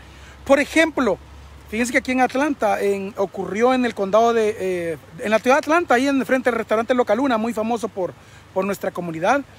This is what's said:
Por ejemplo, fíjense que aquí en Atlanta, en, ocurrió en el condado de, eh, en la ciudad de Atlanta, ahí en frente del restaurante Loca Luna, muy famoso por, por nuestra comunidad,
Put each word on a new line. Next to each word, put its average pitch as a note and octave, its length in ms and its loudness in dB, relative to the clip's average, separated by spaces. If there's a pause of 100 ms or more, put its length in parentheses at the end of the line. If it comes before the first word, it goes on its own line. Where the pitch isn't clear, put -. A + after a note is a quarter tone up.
(440)
Por C#4 160 4
ejemplo, C#4+ 580 0 (500)
fíjense A#3 220 -2
que C#4 80 2
aquí B3+ 140 -4
en B3+ 80 2
Atlanta, B3+ 600 0
en, G3 360 -2
ocurrió G3 580 0
en B3+ 100 0
el A3+ 120 -4
condado G#3+ 360 2
de, A3 240 0
eh, F3 420 -4 (200)
en G#3 140 -4
la A3 80 2
ciudad B3+ 160 4
de - 20 4
Atlanta, D#4 360 2
ahí B3+ 120 2
en C#4 180 0
frente B3+ 260 0
del A3+ 80 0
restaurante A3+ 360 0
Loca A#3+ 220 2
Luna, B3+ 200 0
muy A3+ 160 -2
famoso A3 360 -4
por, F3+ 260 -6 (400)
por F#3+ 100 0
nuestra G3 280 -4
comunidad, F3 480 -2 (180)